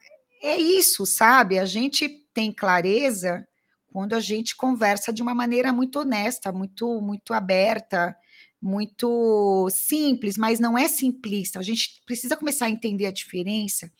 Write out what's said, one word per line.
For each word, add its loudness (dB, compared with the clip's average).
é 0
isso, 4
sabe, 6
a 0
gente -2
tem -2
clareza 0
quando -4
a 0
gente -4
conversa 0
de -6
uma -2
maneira 0
muito 0
honesta, -2
muito, -4
muito -6
aberta, 0
muito 2
simples, 0
mas 0
não 2
é 2
simplista. -4
A -6
gente -4
precisa -4
começar -2
a 0
entender -2
a -4
diferença -6